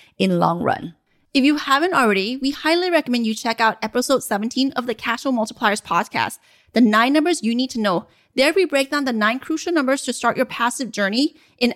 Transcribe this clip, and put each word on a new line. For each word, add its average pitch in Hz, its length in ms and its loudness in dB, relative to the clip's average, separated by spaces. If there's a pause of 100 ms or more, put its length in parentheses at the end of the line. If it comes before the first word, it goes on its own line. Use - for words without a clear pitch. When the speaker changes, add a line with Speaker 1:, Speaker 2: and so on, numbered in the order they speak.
(180)
Speaker 1:
in 185 220 0
long 170 220 0
run. - 320 -4 (400)
Speaker 2:
If 262 120 2
you 294 100 4
haven't 294 380 0
already, 214 420 0
we 277 160 -2
highly 339 400 0
recommend 247 340 0
you 220 80 0
check 226 280 -4
out 226 200 2
episode 247 420 0
seventeen 247 500 -2
of 240 140 -4
the 233 60 -4
Cash 233 280 -4
Flow 269 100 -2
Multipliers 220 500 -2
podcast, - 560 -2 (360)
The 220 80 4
Nine 233 320 4
Numbers 311 280 2
You 226 140 -2
Need 254 140 -2
to 233 100 -6
Know. 202 280 0 (280)
There 269 160 4
we 370 140 4
break 269 260 0
down 294 140 0
the 254 80 0
nine 220 260 0
crucial 320 320 -4
numbers 277 300 2
to 254 100 -4
start 233 240 -2
your 254 100 0
passive 240 460 -4
journey 214 460 0 (220)
in 240 160 0